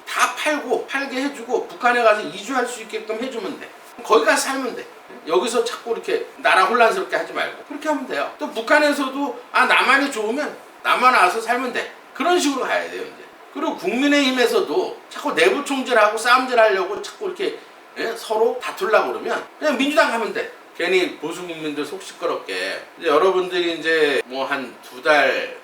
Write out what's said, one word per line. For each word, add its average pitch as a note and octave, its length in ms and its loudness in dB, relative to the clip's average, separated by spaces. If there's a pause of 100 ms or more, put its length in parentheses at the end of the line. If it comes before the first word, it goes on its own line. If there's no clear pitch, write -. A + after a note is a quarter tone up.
다 - 300 0
팔고, C#4+ 500 -2
팔게 F#3 340 -6
해주고 B3 480 -4
북한에 A#3+ 340 0
가서 G#3+ 200 4
이주할 G#3 440 -4
수 - 160 -8
있게끔 A3 380 -8
해주면 A3+ 400 -8
돼. - 80 -14 (340)
거기 - 220 4
가서 C#4 240 2
살면 C4 280 -4
돼. - 100 -12 (400)
여기서 A3+ 380 2
자꾸 - 280 -6
이렇게 - 340 -4 (120)
나라 F3 260 4
혼란스럽게 G#3+ 520 2
하지 D#3+ 160 -4
말고 - 320 -6
그렇게 D4 240 -10
하면 C#4 180 -2
돼요. - 320 -6
또 D4 120 -8
북한에서도 C#4+ 880 0 (120)
아, A#3+ 140 4
남한이 A#3 460 4
좋으면 A3 440 -4 (260)
남한 A3 320 4
와서 G3+ 260 4
살면 A#3+ 320 -2
돼. - 200 -6 (200)
그런 E4+ 260 2
식으로 C4+ 260 0
가야 E3+ 260 -2
돼요, F3+ 120 -8
이제. - 220 -16 (300)
그리고 D4+ 220 -4
국민의힘에서도 B3 1300 2
자꾸 - 260 -6
내부 F3+ 300 4
총질하고 A3+ 540 2
싸움질 B3 400 2
하려고 G3 420 4
자꾸 - 260 -10
이렇게, - 320 -4 (380)
예? A3+ 200 -4
서로 A3+ 440 0
다투려고 - 520 0
그러면 D#3+ 300 -4 (160)
그냥 C#4 200 0
민주당 D4 320 4
가면 G#3+ 240 -4
돼. - 180 -6 (240)
괜히 F3 400 0
보수 E3 300 -8
국민들 D3+ 400 -6
속 - 160 -12
시끄럽게. - 800 -6 (160)
이제 - 100 -4
여러분들이 F3 680 2
이제 D3+ 480 2
뭐 C3 180 -6
한 C3+ 380 -6
두 B2 200 -18
달 C3+ 600 2